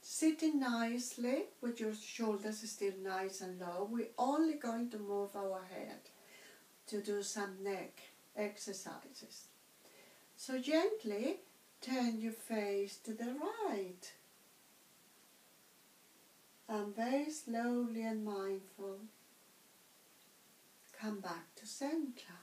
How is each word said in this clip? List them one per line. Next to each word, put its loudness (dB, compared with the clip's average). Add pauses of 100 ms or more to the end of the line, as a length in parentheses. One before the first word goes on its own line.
sitting 6
nicely 2 (160)
with -2
your 2
shoulders -2
still 0 (100)
nice -2
and -6
low, -2
we're 0
only 6
going 0
to -6
move 0
our -2
head -8 (760)
to -2
do 0
some -4
neck -2 (340)
exercises. -6 (880)
So -2
gently 4 (400)
turn 2
your 0
face 0
to -4
the -2 (320)
right. -2 (2500)
And 0
very 2
slowly 0
and 0
mindful, -4 (2000)
come -2
back -6
to -16
center. -2